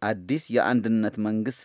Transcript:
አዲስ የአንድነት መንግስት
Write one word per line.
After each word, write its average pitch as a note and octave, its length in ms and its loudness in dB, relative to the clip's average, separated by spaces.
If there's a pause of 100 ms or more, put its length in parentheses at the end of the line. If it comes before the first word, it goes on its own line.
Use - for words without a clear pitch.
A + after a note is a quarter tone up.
አዲስ G#2+ 480 -2
የአንድነት A2+ 680 2
መንግስት G#2+ 460 -2